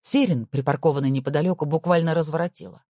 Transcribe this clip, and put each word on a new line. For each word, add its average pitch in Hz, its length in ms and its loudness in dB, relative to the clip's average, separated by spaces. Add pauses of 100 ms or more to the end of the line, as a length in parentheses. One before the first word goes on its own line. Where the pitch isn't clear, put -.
Сирен, 185 420 0
припаркованный 139 640 0
неподалеку, 147 560 0
буквально 165 480 0
разворотило. 170 800 -4